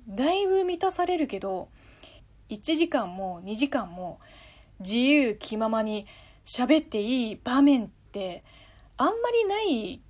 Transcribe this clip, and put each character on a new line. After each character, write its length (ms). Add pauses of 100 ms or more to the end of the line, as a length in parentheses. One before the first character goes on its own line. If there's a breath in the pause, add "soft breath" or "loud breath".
だ 280
い 100
ぶ 200
満 120
た 140
さ 160
れ 100
る 80
け 140
ど、 280 (800 soft breath)
一 300
時 120
間 260
も 280
二 120
時 160
間 200
も 280 (600 soft breath)
自 160
由 360
気 240
ま 100
ま 140
に 240 (400 loud breath)
喋 380
っ 20
て 160
い 300
い 120
場 200
面 220
っ 40 (220)
て 320 (600 soft breath)
あ 20
ん 20
ま 240
り 160
な 160
い 360 (100)